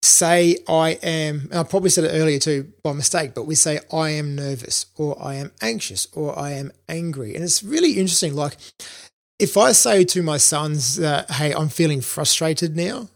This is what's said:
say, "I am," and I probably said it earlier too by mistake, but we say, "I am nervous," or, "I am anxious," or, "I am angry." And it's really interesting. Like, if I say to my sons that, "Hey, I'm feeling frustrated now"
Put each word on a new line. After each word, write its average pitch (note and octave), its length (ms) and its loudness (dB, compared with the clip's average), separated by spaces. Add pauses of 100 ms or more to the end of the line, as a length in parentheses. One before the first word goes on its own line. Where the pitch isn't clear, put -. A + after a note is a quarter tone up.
say, E3+ 560 4 (100)
"I D#3+ 340 2
am," D#3 480 -4
and F3+ 80 -4
I E3 40 0
probably F#3+ 260 0
said F3 160 2
it - 80 0
earlier D#3 260 2
too C#3 320 -2 (140)
by D3+ 80 -2
mistake, C#3+ 420 -2
but A#2 120 -6
we D#3 80 -4
say, D3+ 260 2 (100)
"I D#3+ 200 0
am D3 240 -4
nervous," C#3 500 -6 (140)
or, D3 240 -2
"I C#3 140 -8
am C#3 160 -10 (100)
anxious," A2 500 -4
or, D3 260 -6
"I C#3+ 120 -6
am C#3+ 200 -8 (160)
angry." D#3 480 -8
And D#3+ 80 -6
it's F3 200 0
really D4+ 300 2
interesting. F#3 420 0
Like, C#3+ 240 -4 (800)
if - 180 2
I A3+ 160 8
say G3+ 320 6
to F3+ 180 -2
my D#3 140 0
sons D3+ 600 0
that, D3+ 340 -2
"Hey, D3 240 -2
I'm D3+ 160 0
feeling D3+ 320 0
frustrated D#3 760 0
now" F3+ 400 -6